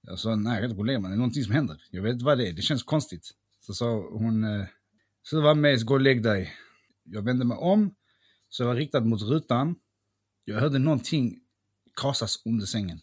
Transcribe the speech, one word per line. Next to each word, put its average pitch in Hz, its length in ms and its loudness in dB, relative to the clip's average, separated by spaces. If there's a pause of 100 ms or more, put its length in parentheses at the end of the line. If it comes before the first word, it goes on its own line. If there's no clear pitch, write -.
Jag 92 180 -14
sa, 110 180 -2
"Nej, 107 160 -2
jag 113 100 0
kan - 20 -2
inte 117 120 -4
gå 95 40 -6
och 107 60 0
lägga 131 140 0
mig, 95 100 -6
det 95 40 -4
är 104 40 0
någonting 123 260 0
som 101 80 -2
händer. 117 380 -2
Jag 90 120 -8
vet 120 200 -2
vad 139 160 4
det 113 100 0
är, 85 40 -6
det 78 100 -8
känns 135 200 0
konstigt." - 480 -4 (300)
Så - 140 -14
sa 117 360 -2
hon, 110 340 0
eh, 104 220 -4 (560)
"Sluta 156 200 -2
vara 151 120 8
med, 143 320 4
gå 135 80 4
och 135 60 4
lägg 135 220 4
dig." 101 320 0 (500)
Jag 101 180 -10
vände 127 220 0
mig 120 120 0
om, 196 380 2 (540)
så - 140 -6
jag 120 60 2
var 123 60 2
riktad 139 260 0
mot 113 220 0
rutan. 135 540 0 (680)
Jag 107 160 -4
hörde 139 180 2
någonting 135 640 0 (560)
kasas - 480 -4
under 110 220 -2
sängen. 92 360 -4